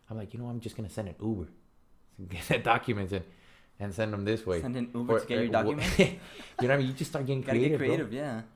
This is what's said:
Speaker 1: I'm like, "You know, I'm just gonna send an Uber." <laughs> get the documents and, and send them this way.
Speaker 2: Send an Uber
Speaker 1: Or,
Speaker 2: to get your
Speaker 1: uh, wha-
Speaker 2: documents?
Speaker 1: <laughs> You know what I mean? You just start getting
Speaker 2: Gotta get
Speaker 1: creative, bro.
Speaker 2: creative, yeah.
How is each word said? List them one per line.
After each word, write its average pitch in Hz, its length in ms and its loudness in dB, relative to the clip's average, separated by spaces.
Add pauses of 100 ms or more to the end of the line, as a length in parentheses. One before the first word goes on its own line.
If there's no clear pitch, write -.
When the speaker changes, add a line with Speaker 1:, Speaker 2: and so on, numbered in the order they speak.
Speaker 1:
I'm 110 80 -8
like, 104 160 -10
"You 117 60 -8
know, 120 80 -8
I'm 120 120 -6
just 110 160 -10
gonna 107 140 -6
send 104 180 -6
an 80 140 -10
Uber." 104 260 -2 (720)
<laughs> 95 100 -12
get 90 200 -8
the 135 100 4
documents 110 540 2
and, 92 120 0 (560)
and 101 140 -6
send 110 180 0
them 101 120 -2
this 110 220 0
way. 87 160 2
Speaker 2:
Send 123 140 -4
an 120 180 -4
Uber 120 200 0
Speaker 1:
Or, 110 60 4
Speaker 2:
to - 60 -4
get 120 80 -2 (100)
your 113 120 2
Speaker 1:
uh, 110 80 4
wha- 107 100 2
Speaker 2:
documents? 175 240 0
Speaker 1:
<laughs> - 0 - (640)
You 123 60 4
know 135 60 6
what - 0 -
I - 40 6
mean? 135 80 2
You 131 60 0
just - 180 -6
start 139 160 -2
getting 131 160 0
Speaker 2:
Gotta 127 160 2
get 143 180 4
Speaker 1:
creative, - 20 2
bro. - 100 0
Speaker 2:
creative, 117 240 0
yeah. 127 300 -4 (140)